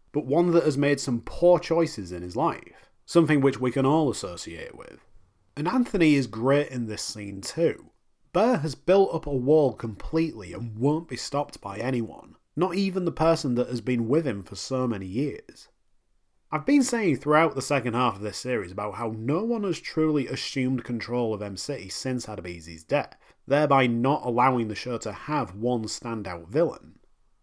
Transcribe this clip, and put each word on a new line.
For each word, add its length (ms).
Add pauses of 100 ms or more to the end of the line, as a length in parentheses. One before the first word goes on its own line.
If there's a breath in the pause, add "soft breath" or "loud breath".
(120)
but 140
one 260
that 120
has 140
made 220
some 220
poor 380
choices 520
in 120
his 120
life, 540 (160)
something 360
which 180
we 100
can 160
all 240
associate 680
with. 300 (500)
And 120
Anthony 480
is 100
great 440
in 180
this 160
scene 380
too. 500 (420)
Burr 240
has 160
built 400
up 140
a 40
wall 420
completely 800
and 280
won't 280
be 80
stopped 460
by 160
anyone, 600 (180)
not 200
even 300
the 60
person 440
that 140
has 120
been 260
with 180
him 160
for 140
so 320
many 180
years. 640 (840)
I've 140
been 180
saying 340
throughout 360
the 80
second 320
half 220
of 60
this 160
series 340
about 240
how 220
no 260
one 200
has 160
truly 480
assumed 580
control 480
of 80
M 160
City 320
since 360
Adebisi's 600
death, 320 (300 soft breath)
thereby 400
not 380
allowing 420
the 80
show 220
to 140
have 440
one 300
standout 640
villain. 520 (440)